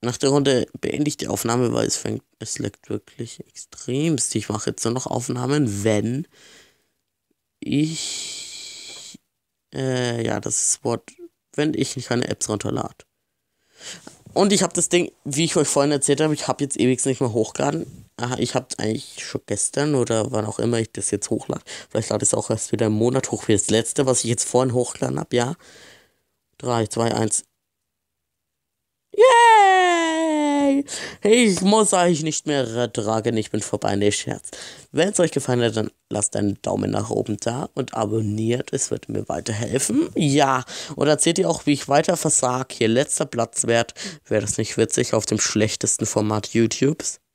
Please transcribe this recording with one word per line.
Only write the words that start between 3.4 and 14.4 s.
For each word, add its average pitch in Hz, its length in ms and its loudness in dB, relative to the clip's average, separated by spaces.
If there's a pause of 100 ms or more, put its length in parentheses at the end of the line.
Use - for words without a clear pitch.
extremst. - 920 -4
Ich 107 160 -2
mache 107 220 -2
jetzt - 120 -8
nur 117 100 0
noch 127 120 -4
Aufnahmen, 123 800 -2
wenn 113 440 0 (1300)
ich, - 1600 -6 (520)
äh, 123 540 -2
ja, 110 140 -2
das - 160 -6
ist - 220 0
das - 60 -20
Wort, 117 280 -4 (420)
wenn 151 220 -2
ich - 180 -2 (120)
keine 120 220 -2
Apps - 220 -6
runterlade. - 460 -4 (1400)
Und 196 200 4